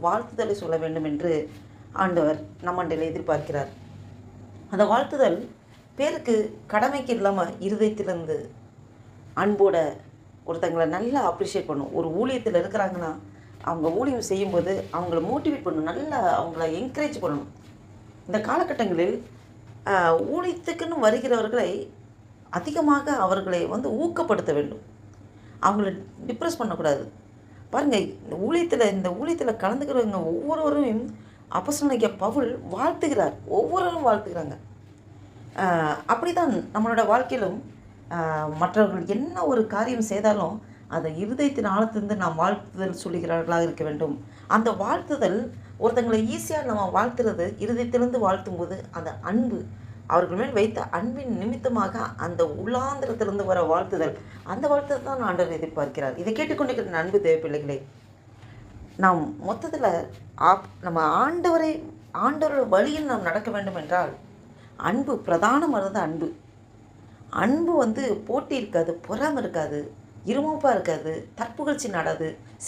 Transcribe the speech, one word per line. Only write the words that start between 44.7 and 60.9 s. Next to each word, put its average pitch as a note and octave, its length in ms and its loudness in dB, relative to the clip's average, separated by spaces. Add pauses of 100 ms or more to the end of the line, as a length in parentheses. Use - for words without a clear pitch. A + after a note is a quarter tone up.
வாழ்த்துதல் G#3 800 0 (260)
ஒருத்தங்களை A3+ 580 2
ஈஸியா D4+ 260 -2
நம்ம G#3 320 0
வாழ்த்துறது G#3 640 2
இருதயத்திலிருந்து A#3+ 600 0
வாழ்த்தும் F#3+ 360 0
போது F3 360 -6
அந்த E3 300 -8
அன்பு, A3 420 0 (440)
அவர்கள் F3 300 4
மேல் C4+ 140 -2
வைத்த G#3+ 320 2
அன்பின் A#3 540 -4
நிமித்தமாக A3+ 640 -2 (180)
அந்த E3 380 0 (100)
உள்ளாந்திரத்திலிருந்து A#3 800 -2
வர F3+ 180 2
வாழ்த்துதல், E3 540 0 (260)
அந்த B3+ 240 0
வாழ்த்துதல் C#4+ 360 4
தான் C4 180 -4
ஆண்டவர் F3 380 2
எதிர்பார்க்கிறார். C#3+ 580 -2
இதை F#3+ 160 -2
கேட்டுக்கொண்டிருக்கிற B3 580 0
அன்பு F3+ 300 2
தேவ D#3+ 200 6
பிள்ளைகளே, C#3+ 420 -4 (1120)
நாம் F3+ 380 4 (140)
மொத்தத்துல B3 560 0 (320)
ஆப்-, F#3 320 6 (120)
நம்ம E3+ 480 2